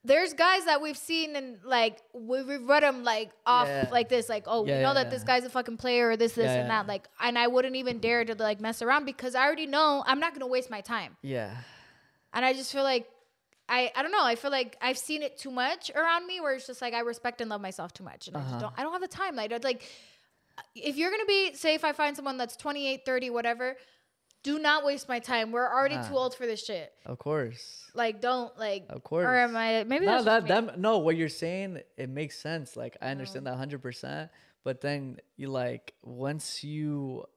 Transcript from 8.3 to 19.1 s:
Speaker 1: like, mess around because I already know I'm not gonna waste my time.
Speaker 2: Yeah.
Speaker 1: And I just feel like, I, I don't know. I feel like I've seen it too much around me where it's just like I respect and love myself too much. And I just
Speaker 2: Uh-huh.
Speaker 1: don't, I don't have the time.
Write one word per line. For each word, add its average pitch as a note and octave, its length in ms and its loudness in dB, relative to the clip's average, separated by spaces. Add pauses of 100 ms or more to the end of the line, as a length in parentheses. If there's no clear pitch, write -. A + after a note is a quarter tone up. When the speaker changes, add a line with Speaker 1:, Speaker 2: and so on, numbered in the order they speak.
Speaker 1:
like, G#3+ 260 0
mess A3 220 -4
around C#4 220 4
because B3+ 320 -6
I B3+ 80 6
already D#4 220 2
know C#4+ 400 4
I'm C4+ 120 4
not E4 160 0
gonna C4+ 140 -8
waste B3+ 220 0
my G#3+ 100 -8
time. G3 420 -6
Speaker 2:
Yeah. A#2+ 340 -4 (760)
Speaker 1:
And B3 120 0
I C4 100 4
just C4 180 -6
feel C#4 120 0
like, B3+ 240 2 (600)
I, B3 260 2
I C4+ 80 0
don't E4+ 100 -2
know. G4 120 4
I A#3 100 4
feel C#4 160 -4
like C4 300 -2
I've B3+ 180 0
seen D4+ 240 -6
it - 160 -6
too C4+ 140 -10
much C4 420 -2
around E4+ 320 2
me F#4 140 -8
where C#4+ 140 0
it's C4 120 -8
just B3 160 -14
like A#3+ 120 -4
I A#3 60 -2
respect A#3 400 -4
and A3 100 -4
love G#3 100 -6
myself F#3 320 -10
too - 120 -20
much. - 220 -16
And - 100 -12
I D3 40 -4
just C3 140 -4
Speaker 2:
Uh-huh. A#2 80 -4
Speaker 1:
don't, G#3 160 -6
I B3+ 40 -4
don't D#4+ 100 -4
have F4+ 100 -6
the F#4 60 -6
time. F4+ 280 -6